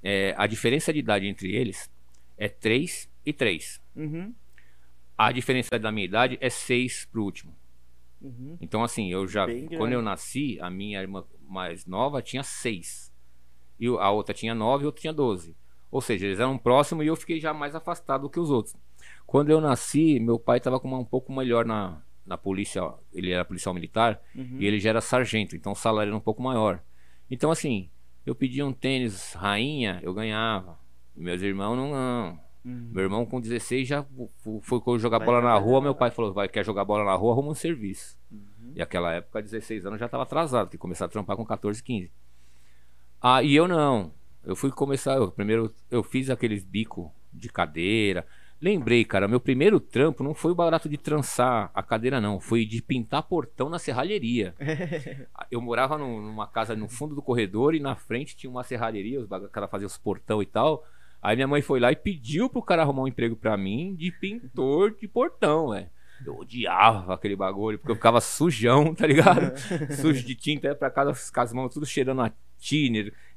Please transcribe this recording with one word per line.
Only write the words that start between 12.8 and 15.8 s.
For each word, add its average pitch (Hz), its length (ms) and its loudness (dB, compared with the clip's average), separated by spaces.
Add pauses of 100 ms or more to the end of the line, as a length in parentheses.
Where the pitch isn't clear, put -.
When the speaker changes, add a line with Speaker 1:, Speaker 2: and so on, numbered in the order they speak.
Speaker 1:
E 117 80 0
o, 120 120 2
a 98 100 4
outra 104 240 2
tinha 113 220 -4
nove 120 280 2
e - 20 0
a - 20 0
outra 147 140 -6
tinha 156 120 -4
doze. 98 420 -2 (360)